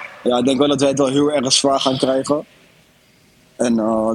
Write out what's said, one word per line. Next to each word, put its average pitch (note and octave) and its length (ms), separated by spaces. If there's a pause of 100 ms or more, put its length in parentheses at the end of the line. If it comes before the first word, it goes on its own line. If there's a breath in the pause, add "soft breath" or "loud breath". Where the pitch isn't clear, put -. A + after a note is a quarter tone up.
(240)
ja, B2 140
ik B2 80
denk C3+ 120
wel C#3+ 100
dat C#3+ 120
wij C#3 100
het C3+ 100
wel C#3 80
heel C#3+ 240
erg C#3 220
zwaar C3+ 260
gaan C3+ 180
krijgen. C3+ 480 (1080)
En, A#2+ 240
eh, A2 360